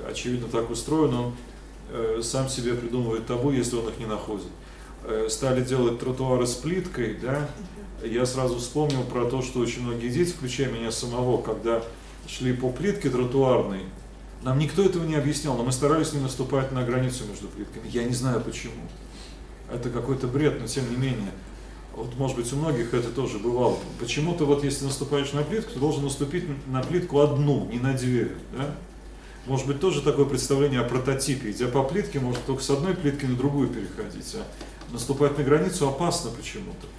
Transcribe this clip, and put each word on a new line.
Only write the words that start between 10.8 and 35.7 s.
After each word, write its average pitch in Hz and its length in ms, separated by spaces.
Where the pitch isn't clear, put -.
самого, 123 500
когда 113 400
шли 127 240
по 127 180
плитке 175 400
тротуарной, 123 720
нам 131 160
никто 156 260
этого 175 200
не 156 120
объяснял, 143 400
но 117 80
мы 127 80
старались 147 400
не 147 80
наступать 131 500
на 127 140
границу 123 440
между 101 200
плитками. - 400
Я 117 160
не 123 100
знаю 120 260
почему. 113 420
Это 120 180
какой-то 120 380
бред, 131 320
но 110 80
тем 127 220
не 120 60
менее. 120 360
Вот, 123 220
может 127 200
быть, 117 160
у 139 40
многих 139 380
это 120 140
тоже 123 300
бывало. 117 380
Почему-то 156 460
вот 143 180
если 139 220
наступаешь 139 480
на 147 100
плитку, 214 300
ты 123 80
должен 139 240
наступить 143 400
на 131 140
плитку 151 360
одну, 139 520
не 120 100
на 131 140
две, 120 380
да? 147 200
Может 127 200
быть, 139 140
тоже 165 200
такое 139 240
представление 135 560
о 113 40
прототипе. 131 680
Идя 104 160
по 131 160
плитке, 170 380
может, 123 260
только 131 160
с - 80
одной 151 240
плитки 139 320
на 127 100
другую 139 320
переходить, 101 680
а 104 100
наступать 139 440
на 151 60
границу 151 460